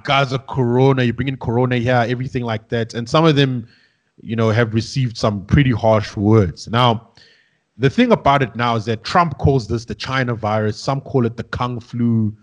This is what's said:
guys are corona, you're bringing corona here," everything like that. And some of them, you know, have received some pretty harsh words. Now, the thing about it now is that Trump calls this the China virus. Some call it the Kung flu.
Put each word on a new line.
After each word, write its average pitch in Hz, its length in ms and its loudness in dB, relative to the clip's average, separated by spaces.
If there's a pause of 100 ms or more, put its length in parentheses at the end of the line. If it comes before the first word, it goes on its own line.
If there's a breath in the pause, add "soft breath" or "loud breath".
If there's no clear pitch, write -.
guys 139 300 0
are 131 40 -4
corona, 127 680 2
you're 120 100 0
bringing 131 240 -4
corona 123 400 0
here," 120 280 2
everything 127 380 -6
like 110 240 -6
that. 117 240 -4
And 117 160 -8
some 160 160 2
of 156 120 4
them, 127 300 0 (540 soft breath)
you 113 160 -8
know, 113 140 2
have 110 240 0
received 117 420 -2
some 101 300 -2
pretty 131 260 4
harsh 110 420 2
words. 104 540 2
Now, 117 440 2 (680 soft breath)
the 127 100 2
thing 233 240 2
about 139 300 2
it 110 120 -2
now 117 220 0
is 104 80 -4
that 113 180 -4
Trump 175 360 0
calls 135 280 0
this 117 200 -6
the 110 80 -10
China 131 400 -4
virus. 107 440 -2
Some 139 220 -4
call 131 240 0
it 117 140 -4
the 110 60 -8
Kung 123 360 -6
flu. 113 640 -2